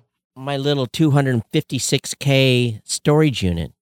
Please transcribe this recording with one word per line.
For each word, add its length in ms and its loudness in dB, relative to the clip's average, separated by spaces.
my 220 -8
little 300 -2
two 240 0
hundred 400 2
fifty-six 640 -4
K 680 0
storage 600 0
unit, 380 -2